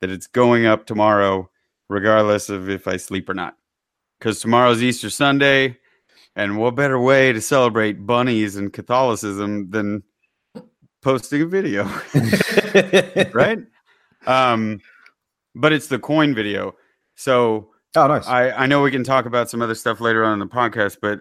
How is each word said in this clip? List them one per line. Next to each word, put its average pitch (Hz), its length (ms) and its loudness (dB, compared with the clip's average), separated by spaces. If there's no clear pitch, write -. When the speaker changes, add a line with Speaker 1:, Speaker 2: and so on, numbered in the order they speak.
Speaker 1:
that 92 100 -6
it's 92 160 -12
going 120 380 4
up 107 200 2
tomorrow, 101 640 2
regardless 104 600 2
of 95 200 -6
if 95 180 -6
I 95 100 -4
sleep 95 300 -8
or 95 60 -6
not. 87 220 -8
'Cause 107 180 -4
tomorrow's 120 440 4
Easter 120 260 -2
Sunday, 139 680 2
and 101 220 -4
what 120 180 0
better 135 240 0
way 131 340 4
to 110 80 -4
celebrate 110 640 0
bunnies 117 500 0
and 101 160 -6
Catholicism 104 1000 -4
than 104 320 -4
posting 135 400 -2
a 165 40 0
video, 165 400 -4
<laughs> 185 1200 0
Speaker 2:
<laughs> - 0 -
Speaker 1:
right? 175 260 2
Um, 117 520 0
but 151 180 2
it's 147 140 -4
the 127 120 -4
coin 147 360 0
video. 98 400 -4
So 117 560 0
Speaker 2:
Oh, 156 100 6
nice. 139 220 0
Speaker 1:
I, 127 240 2
I 131 160 -2
know 143 160 2
we 139 80 2
can 127 120 -4
talk 127 220 0
about 120 240 -2
some 117 140 -6
other 113 100 -4
stuff 110 260 -4
later 113 240 0
on 110 100 2
in 101 60 -4
the 101 60 -6
podcast, 113 560 -2
but 104 200 -4